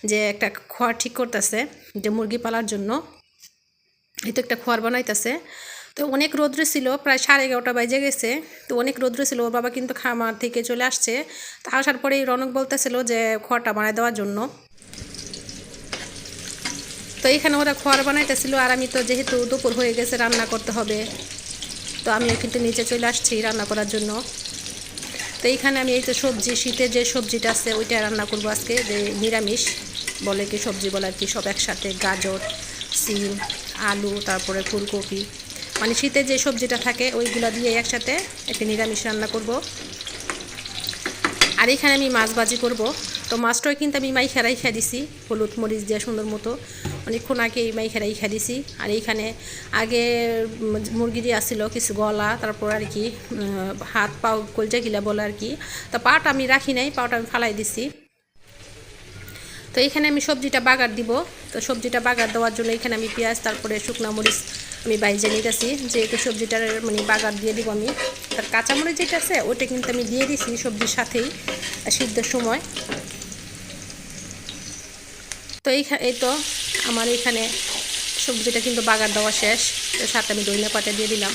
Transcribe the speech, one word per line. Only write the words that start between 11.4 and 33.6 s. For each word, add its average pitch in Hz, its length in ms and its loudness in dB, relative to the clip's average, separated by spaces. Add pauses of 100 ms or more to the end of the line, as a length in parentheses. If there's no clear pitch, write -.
তা - 60 -10 (100)
আসার 277 240 2
পরেই 277 280 4
রনক 254 280 2
বলতেছিল 269 360 0 (160)
যে 233 80 2 (260)
খোয়াটা 240 320 2
বানায় 214 220 2
দেওয়ার 233 220 2
জন্য। 202 180 -2 (2750)
তো - 40 4 (100)
এখানে 294 260 4
ওরা 294 180 4
খোয়ার 277 280 6
বানাইতেছিল, 269 440 2 (120)
আর 254 120 4
আমি 254 180 0
তো 254 40 4 (100)
যেহেতু 254 280 2 (140)
দুপুর 262 280 2
হয়ে 240 200 4
গেছে, 240 180 0
রান্না 233 360 4
করতে 226 260 -2
হবে, 214 200 0 (1040)
তো - 120 2
আমিও 233 260 4
কিন্তু 240 240 -2
নিচে 233 240 2
চলে 240 220 2
আসছি - 220 2 (120)
রান্না 220 240 0
করার 208 240 0
জন্য। 214 160 0 (1300)
তো - 120 -8
এইখানে 269 300 2
আমি 262 160 2
এই 254 100 2
তো 254 40 2 (100)
সবজি, 240 300 0 (100)
শীতে 254 220 2 (100)
যে 240 80 6 (120)
সবজিটা 233 400 0
আছে - 240 0
ওইটা 220 160 0 (120)
রান্না 208 240 0
করবো 208 240 -2
আজকে, 214 200 -2 (160)
যে 208 80 0 (240)
নিরামিষ 220 400 2 (640)
বলে 202 240 0
কি 208 160 -2
সবজি 196 280 -2
বলে 196 160 0
আর 190 80 -8
কি, 196 160 0
সব 202 180 -4
একসাথে, - 360 -2 (160)
গাজর, 190 360 0 (640)
সিম, 202 300 0 (580)